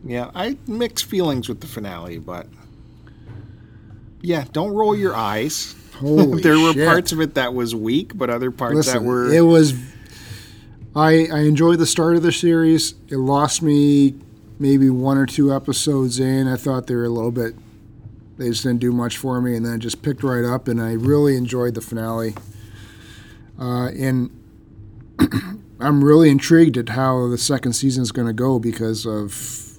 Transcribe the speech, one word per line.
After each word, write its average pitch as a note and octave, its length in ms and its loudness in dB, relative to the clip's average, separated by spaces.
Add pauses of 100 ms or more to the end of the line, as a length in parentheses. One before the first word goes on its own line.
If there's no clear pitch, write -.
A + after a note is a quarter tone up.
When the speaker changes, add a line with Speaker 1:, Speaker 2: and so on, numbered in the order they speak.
Speaker 1:
Yeah, B2 300 -8
I A3+ 320 -6
mixed A3+ 400 -6
feelings D3+ 420 -4
with A#2 140 -10
the - 60 -16
finale, F2 500 -12
but F2 300 -14 (1700)
yeah, E3 300 -2
don't G3 220 -4
roll G#3 220 2
your F#3+ 200 -2
eyes. A2 600 -4 (220)
Speaker 2:
Holy D3+ 440 4
Speaker 1:
<laughs> - 20 -6
There D#3+ 160 6
were D#3+ 140 4
Speaker 2:
shit. D3 140 2
Speaker 1:
parts F3 260 2
of D#3+ 80 -2
it D3+ 140 -2
that B2+ 180 -2
was A#2+ 200 -2
weak, A#2+ 440 -4
but B2+ 120 -2
other A#2+ 220 -2
parts B2 240 -4
Speaker 2:
Listen, B2+ 280 0
Speaker 1:
that A#2+ 60 -2
were B2 240 0
Speaker 2:
it E3 120 6
was, D#3+ 280 6 (1200)
I, D#3+ 360 6
I D3+ 120 -2
enjoyed D#3+ 360 4
the D#3+ 60 4
start E3+ 320 2
of D#3+ 60 2
the E3+ 100 2
series. E3 600 2 (120)
It C3+ 100 -6
lost C#3 440 0
me C#3+ 540 4 (440)
maybe C#3 300 4
one C3 280 0
or C3+ 80 2
two C#3 280 0
episodes C3+ 680 -2
in. C3 300 0
I B2+ 80 -2
thought B2+ 300 -6
they B2 80 -4
were A#2+ 100 -2
a A#2 40 -4
little A#2 220 -4
bit, A#2 240 -6 (840)
they B2 120 -6
just A2+ 140 -4
didn't A#2+ 180 -2
do B2 100 0
much A#2+ 260 -4
for B2+ 220 -4
me, B2 160 -2
and A2+ 100 -4
then A#2 100 -6
it A2 40 -6
just A#2 220 -10
picked C#3 220 -4
right B2 200 -2
up, B2 240 -4
and A#2 140 -2
I A2+ 120 -4
really C#3 440 2
enjoyed B2 380 -4
the A2+ 60 -8
finale. A2+ 540 -8 (1200)
Uh, B2 300 -4 (100)
and B2+ 320 -2 (880)
<clears throat> - 640 -4
I'm C#3+ 240 2
really D3+ 260 8
intrigued D3 480 4
at A#2 120 -6
how B2+ 380 -2
the A#2+ 100 -2
second B2 360 -2
season C3 300 -2
is G#2+ 80 -4
gonna A#2 220 -4
go B2 260 0
because A2 460 -4
of G#2 720 -8